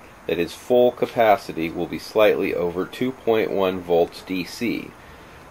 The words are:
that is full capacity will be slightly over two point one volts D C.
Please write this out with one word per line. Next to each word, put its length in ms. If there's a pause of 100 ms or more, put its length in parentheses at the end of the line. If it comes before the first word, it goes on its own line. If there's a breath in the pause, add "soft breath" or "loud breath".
(260 loud breath)
that 140
is 140
full 400
capacity 760
will 180
be 120
slightly 560
over 300
two 260
point 400
one 300
volts 400
D 240
C. 460 (600 loud breath)